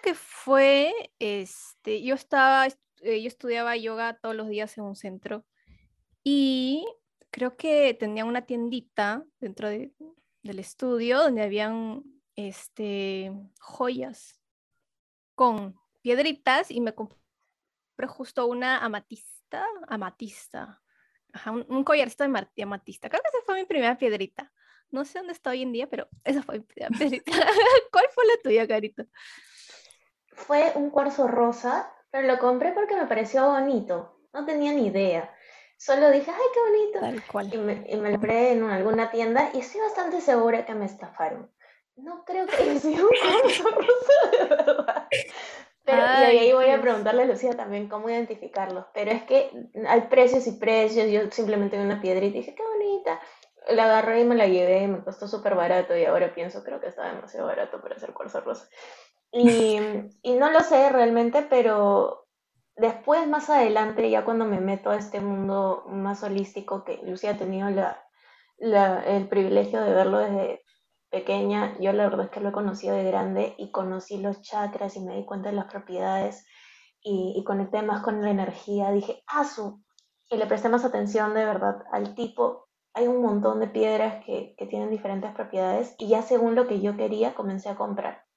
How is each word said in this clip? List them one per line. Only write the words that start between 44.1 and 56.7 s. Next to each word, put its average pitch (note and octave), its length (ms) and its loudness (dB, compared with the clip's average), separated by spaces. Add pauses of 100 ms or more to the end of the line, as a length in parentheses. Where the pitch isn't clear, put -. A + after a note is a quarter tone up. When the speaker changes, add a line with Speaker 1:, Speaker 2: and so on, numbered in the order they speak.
Speaker 2:
de F#4 240 4
verdad. - 520 0 (800)
Pero, B3+ 260 4
y C4+ 120 8
Speaker 1:
Ay, A#3+ 160 8
Speaker 2:
ahí A#3 140 6
voy C4 160 6
a C4+ 120 4
Speaker 1:
Dios. - 0 -
Speaker 2:
preguntarle A3+ 420 2
a - 20 0
Lucía B3 300 0
también G#3 320 -8
cómo G#3+ 220 -8
identificarlos. G3+ 840 -6
Pero G#3 180 -2
es A#3 120 -2
que C4+ 280 4 (360)
hay A3+ 160 6
precios B3 440 6
y G#3 60 -4
precios. A3 560 2
Yo G#3 220 2
simplemente G3+ 460 -2
vi G3+ 60 -2
una G3+ 180 -2
piedrita G3 360 0
y - 40 -6
dije: - 140 -12
"Qué A4 80 -8
bonita". G#4 580 -2 (480)
La A3 160 4
agarré A3 360 4
y A#3+ 40 6
me A#3+ 100 4
la A3 120 6
llevé, F#3 400 4
me F#3+ 160 -4
costó F#3+ 240 -10
súper G3+ 280 -2
barato, F3 420 2
y E3 80 4
ahora F3 280 2
pienso, F#3+ 300 -10
creo F#3+ 160 -10